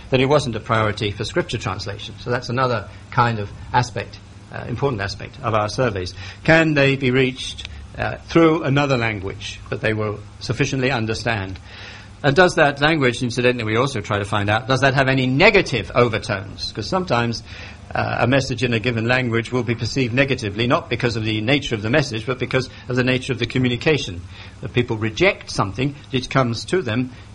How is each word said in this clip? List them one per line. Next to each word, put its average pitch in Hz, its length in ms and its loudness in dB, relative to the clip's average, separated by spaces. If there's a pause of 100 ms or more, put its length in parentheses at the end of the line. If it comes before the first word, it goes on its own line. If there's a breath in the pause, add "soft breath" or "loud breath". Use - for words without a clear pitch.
(100)
that 131 100 4
it 135 60 4
wasn't 131 300 2
a 104 40 -4
priority 107 520 0
for 107 120 -6
scripture - 340 -4
translation. 104 640 -6
So - 100 -8
that's 127 200 -2
another 120 400 0 (200 loud breath)
kind 117 300 2
of 101 100 -6 (220 loud breath)
aspect, - 480 0 (320)
uh, - 160 -10
important 123 340 -2
aspect - 400 -8
of 113 120 -2
our 107 160 2
surveys. 98 440 -2 (300 loud breath)
Can 160 300 6
they 139 240 4
be 131 120 0
reached, 131 600 -2 (280 loud breath)
uh, 113 200 -4
through 165 460 4
another 139 340 2
language 107 720 -4
that 110 100 -4
they 110 140 0
will 107 260 -4 (200)
sufficiently 131 520 0
understand? 110 680 -2 (640 loud breath)
And 139 140 4
does 180 200 6
that 143 260 4
language, 139 420 2
incidentally, 123 400 2
we 107 140 2
also 123 240 0
try 101 160 -2
to 101 80 -2
find 101 240 0
out, 110 180 2
does 127 140 2
that 135 140 4
have 135 120 4
any 131 200 2
negative 147 680 4
overtones? 104 800 0
'Cause - 160 -6
sometimes, 120 540 -2 (500 loud breath)
uh, 113 260 -2
a 120 80 4
message 127 360 2
in 120 100 0
a 113 60 2
given 113 280 -2
language 120 440 0
will 123 120 0
be 117 120 -2
perceived 120 380 -2
negatively, 120 520 0
not 156 240 0
because 120 260 0
of 113 80 -2
the 107 180 0
nature 127 340 0
of 104 80 -4
the 107 80 -2
message, 135 340 0
but 127 140 -4
because 127 300 -2 (200 loud breath)
of 127 60 -2
the 127 80 2
nature 127 280 0
of 113 80 -4
the 120 60 0
communication. 123 760 0 (400 loud breath)
That 127 120 -10
people 123 240 0
reject 113 540 0
something 127 440 -2 (160 loud breath)
that 127 180 -2
comes 120 360 0
to 185 160 0
them 123 300 -2 (240 loud breath)